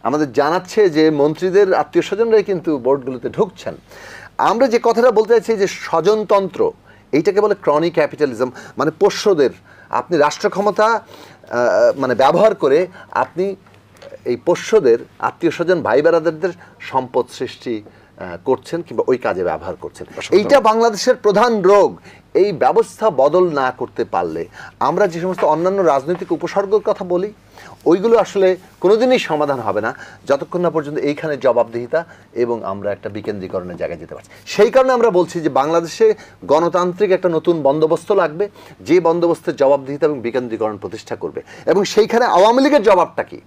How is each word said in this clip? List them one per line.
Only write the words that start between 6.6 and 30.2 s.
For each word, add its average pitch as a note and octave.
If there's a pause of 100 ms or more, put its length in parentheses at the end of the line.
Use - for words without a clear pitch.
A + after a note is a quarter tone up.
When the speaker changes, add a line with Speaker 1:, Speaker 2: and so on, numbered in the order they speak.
Speaker 1:
এইটাকে F#3+
বলে G3+
ক্রনি D#3+
ক্যাপিটালিজম, C3 (300)
মানে D3 (100)
পোষ্যদের, F3 (460)
আপনি F3
রাষ্ট্র D3
ক্ষমতা, G3+
আহ, - (100)
মানে B2+
ব্যবহার E3+ (100)
করে C#3+ (440)
আপনি F3+ (840)
এই A#2+ (100)
পোষ্যদের, D#3 (280)
আত্মীয় D#3
স্বজন, E3+ (100)
ভাই A2+
বেরাদারদের E3 (380)
সম্পদ B2+ (120)
সৃষ্টি, B2
আহ, - (100)
করছেন C3
কিংবা A2+
ওই B2+
কাজে F#2
ব্যবহার D#2+
করছেন। -
Speaker 2:
অসম্ভব। -
Speaker 1:
এইটা G#3+ (120)
বাংলাদেশের A3+ (100)
প্রধান G#3+ (200)
রোগ। F#3+ (520)
এই G3+ (140)
ব্যবস্থা G#3+ (160)
বদল D#3+ (140)
না C3 (120)
করতে A#2+ (100)
পারলে E2 (440)
আমরা F3+
যে E3+
সমস্ত F#3 (100)
অন্যান্য F#3
রাজনৈতিক E3+
উপসর্গের G3
কথা G3 (100)
বলি, F#3 (640)
ওইগুলো G3+ (100)
আসলে F#3+ (360)
কোনোদিনই A3
সমাধান D3
হবে G2+
না A2 (380)